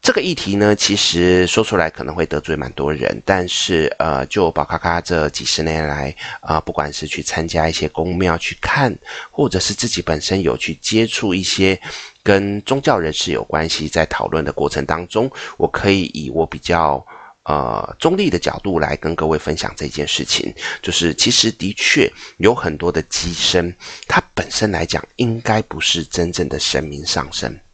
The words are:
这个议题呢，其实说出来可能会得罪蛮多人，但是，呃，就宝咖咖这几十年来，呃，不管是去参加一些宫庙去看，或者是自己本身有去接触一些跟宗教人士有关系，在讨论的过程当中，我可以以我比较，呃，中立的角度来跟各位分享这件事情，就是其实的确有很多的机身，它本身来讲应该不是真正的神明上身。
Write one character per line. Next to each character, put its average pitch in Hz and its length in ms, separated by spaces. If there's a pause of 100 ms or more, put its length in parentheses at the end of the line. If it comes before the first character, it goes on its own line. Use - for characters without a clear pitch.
这 - 120
个 190 100
议 180 100
题 98 240
呢， 104 200
其 - 180
实 90 520
说 110 160
出 107 140
来 80 140
可 - 140
能 76 100
会 85 100
得 73 160
罪 78 160
蛮 67 160
多 71 180
人， 55 360
但 92 200
是， 82 520
呃， 71 280
就 87 260
宝 73 120
咖 82 140
咖 85 220
这 80 300
几 - 140
十 - 180
年 78 240
来， 71 280 (260)
呃， - 200
不 - 120
管 73 180
是 78 160
去 78 140
参 - 260
加 82 220
一 82 40
些 78 160
宫 87 280
庙 87 220
去 - 220
看， 135 360 (340)
或 143 180
者 95 100
是 - 160
自 120 140
己 - 120
本 80 180
身 95 220
有 73 160
去 - 240
接 110 260
触 104 280
一 92 80
些 95 360 (440)
跟 101 400
宗 135 180
教 135 160
人 80 160
士 - 200
有 55 120
关 80 240
系， 78 200
在 80 180
讨 - 220
论 80 140
的 71 100
过 71 180
程 71 160
当 82 220
中， 123 220 (280)
我 82 80
可 - 240
以 95 240
以 73 160
我 80 160
比 78 120
较， 76 460 (380)
呃， 62 560
中 170 180
立 190 140
的 87 80
角 78 220
度 92 180
来 73 180
跟 82 200
各 80 100
位 80 100
分 76 220
享 - 180
这 73 120
件 73 180
事 - 180
情， - 300 (260)
就 - 120
是 85 200
其 - 180
实 113 200
的 98 260
确 - 340 (280)
有 107 160
很 90 200
多 85 160
的 80 120
机 - 320
身， 87 400 (320)
它 - 160 (100)
本 - 160
身 107 220
来 85 160
讲 - 180 (120)
应 117 240
该 110 220
不 - 180
是 82 240
真 85 280
正 85 160
的 65 100
神 - 260
明 73 200
上 71 260
身。 - 300 (140)